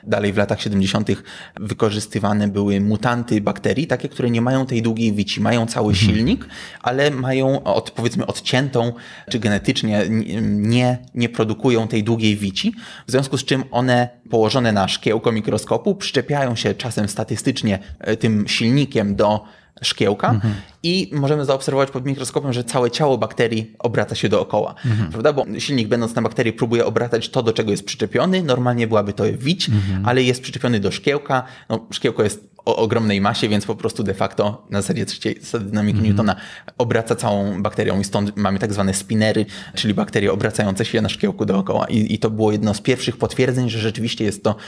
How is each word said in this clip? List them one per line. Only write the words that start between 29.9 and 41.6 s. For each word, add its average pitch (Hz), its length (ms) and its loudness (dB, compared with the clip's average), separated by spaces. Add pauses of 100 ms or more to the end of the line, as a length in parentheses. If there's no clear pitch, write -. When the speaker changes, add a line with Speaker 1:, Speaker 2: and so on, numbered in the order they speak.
Speaker 1:
ale 127 140 4
jest 127 200 2
przyczepiony 120 380 -2
do 98 100 0
szkiełka. 139 520 -2 (260)
No, 113 220 -2
szkiełko - 320 0
jest - 260 -2 (160)
o 113 120 2
ogromnej 107 440 2
masie, 107 280 2
więc 104 180 0
po 110 80 -2
prostu - 280 -4
de 104 120 -2
facto 104 560 -2
na 101 120 0
zasadzie 101 240 -2
trzeciej - 340 -6
zasady 117 240 -6
dynamiki 104 340 0
Speaker 2:
Mhm. 107 140 4
Speaker 1:
Newtona 101 240 2 (420)
obraca 113 380 2
całą 101 460 0
bakterią 101 380 0
i 98 40 2
stąd 101 320 -2
mamy 98 220 2
tak 107 140 -2
zwane 98 220 0
spinery, 107 520 2 (280)
czyli 107 200 0
bakterie 101 380 0
obracające 104 520 0
się 113 180 0
na 104 60 0
szkiełku - 380 -2
dookoła. 98 400 0